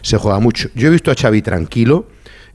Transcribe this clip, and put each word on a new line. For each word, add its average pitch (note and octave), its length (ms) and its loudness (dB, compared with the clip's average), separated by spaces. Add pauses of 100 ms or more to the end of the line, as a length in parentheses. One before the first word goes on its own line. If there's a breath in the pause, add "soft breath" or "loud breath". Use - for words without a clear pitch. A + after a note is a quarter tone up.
se - 160 -2
juega G2+ 220 0
mucho. A#2 360 0
Yo C3 140 2
he - 20 4
visto E3 180 0
a C3+ 60 0
Xavi G#2+ 260 0
tranquilo. A#2 680 -2 (480 loud breath)